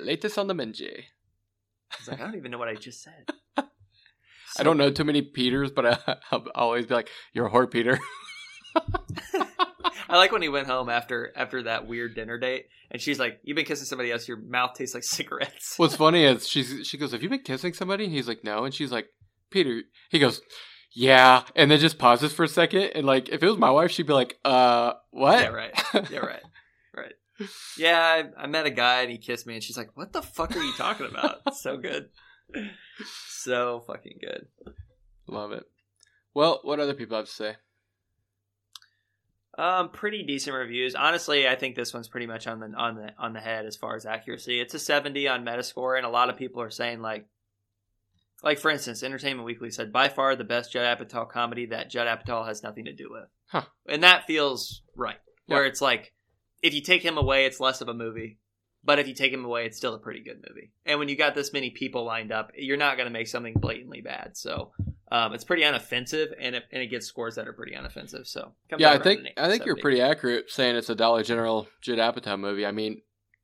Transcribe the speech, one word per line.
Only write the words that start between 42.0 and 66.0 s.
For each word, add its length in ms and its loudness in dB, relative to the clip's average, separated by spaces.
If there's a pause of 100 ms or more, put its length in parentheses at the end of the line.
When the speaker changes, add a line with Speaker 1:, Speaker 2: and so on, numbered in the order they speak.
Speaker 2:
pretty 180 -10
much 200 -12
on 140 -8
the, 60 -12 (100)
on 200 -4
the, 220 -14
on 140 -8
the 80 -12
head 240 -6
as 120 -12
far 200 -8
as 80 -12
accuracy. 560 -4
It's 140 -6
a 40 -8
seventy 500 0
on 180 -2
Metascore, 500 -2
and 80 0
a 60 -4
lot 180 4
of 80 -4
people 240 -8
are 100 -8
saying, 300 -6
like, 260 -8 (1160)
like, 160 0
for 120 0
instance, 320 -4
Entertainment 440 -6
Weekly 240 -10
said, 240 -8
"By 160 4
far 260 0
the 80 -8
best 280 -4
Judd 260 0
Apatow 300 -8
comedy 380 -6
that 240 -8
Judd 160 -2
Apatow 400 -4
has 160 -10
nothing 220 -12
to 80 -12
do 180 -16
with." 180 -18 (180)
Speaker 1:
Huh. 160 -4 (260)
Speaker 2:
And 140 -2
that 240 6
feels 560 -2 (120)
right. 220 -8 (300)
Where 160 2
Speaker 1:
Yeah. 80 2
Speaker 2:
it's 100 -8
like, 320 0 (500)
if 120 4
you 80 -4
take 200 2
him 140 -2
away, 300 2
it's 140 -6
less 200 0
of 80 -8
a 60 -6
movie. 440 -10 (460)
But 160 4
if 80 -4
you 60 -12
take 180 0
him 120 -8
away, 220 -4
it's 100 -14
still 180 -4
a 40 -12
pretty 240 -14
good 260 -20
movie. 220 -20 (140)
And 160 0
when 80 -4
you 80 -6
got 180 2
this 180 -4
many 180 -4
people 340 -6
lined 260 -6
up, 260 -6
you're 200 -2
not 220 0
gonna 120 -4
make 160 -6
something 280 -6
blatantly 460 -4
bad. 360 -12
So, 360 -10 (380)
um, 240 2
it's 80 -12
pretty 220 0
unoffensive, 640 -2 (100)